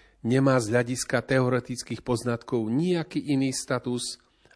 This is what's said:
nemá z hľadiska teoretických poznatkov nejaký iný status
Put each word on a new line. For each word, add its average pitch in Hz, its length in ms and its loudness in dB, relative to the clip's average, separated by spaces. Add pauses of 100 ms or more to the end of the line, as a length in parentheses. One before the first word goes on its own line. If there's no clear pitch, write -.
(280)
nemá 131 320 4
z 113 160 -2
hľadiska 123 480 0
teoretických 123 800 -2
poznatkov 120 640 -2
nejaký 156 640 -2
iný 135 240 0
status - 640 -4 (360)